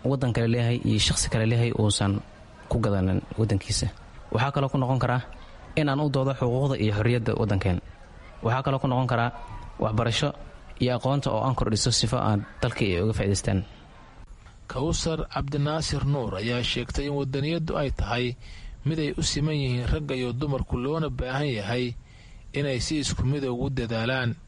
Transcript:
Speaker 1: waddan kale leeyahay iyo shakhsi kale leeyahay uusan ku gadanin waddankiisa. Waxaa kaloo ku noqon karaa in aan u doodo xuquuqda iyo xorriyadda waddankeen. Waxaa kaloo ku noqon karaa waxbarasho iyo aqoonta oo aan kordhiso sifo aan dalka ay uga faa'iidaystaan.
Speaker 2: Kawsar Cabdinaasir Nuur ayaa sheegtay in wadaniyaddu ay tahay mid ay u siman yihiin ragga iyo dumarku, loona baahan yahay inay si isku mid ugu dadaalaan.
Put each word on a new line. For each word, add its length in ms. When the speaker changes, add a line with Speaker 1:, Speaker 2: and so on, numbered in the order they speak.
Speaker 1:
waddan 300
kale 140
leeyahay 360
iyo 160
shakhsi 300
kale 180
leeyahay 240
uusan 480
ku 120
gadanin 420
waddankiisa. 500
Waxaa 200
kaloo 180
ku 80
noqon 220
karaa 220
in 100
aan 140
u 80
doodo 240
xuquuqda 400
iyo 180
xorriyadda 460
waddankeen. 400
Waxaa 200
kaloo 160
ku 80
noqon 200
karaa 240
waxbarasho 500
iyo 160
aqoonta 320
oo 160
aan 80
kordhiso 360
sifo 280
aan 240
dalka 240
ay 180
uga 140
faa'iidaystaan. 460
Speaker 2:
Kawsar 520
Cabdinaasir 760
Nuur 300
ayaa 240
sheegtay 480
in 80
wadaniyaddu 640
ay 160
tahay 300
mid 160
ay 160
u 80
siman 320
yihiin 320
ragga 280
iyo 200
dumarku, 400
loona 340
baahan 380
yahay 480
inay 320
si 160
isku 240
mid 240
ugu 240
dadaalaan. 640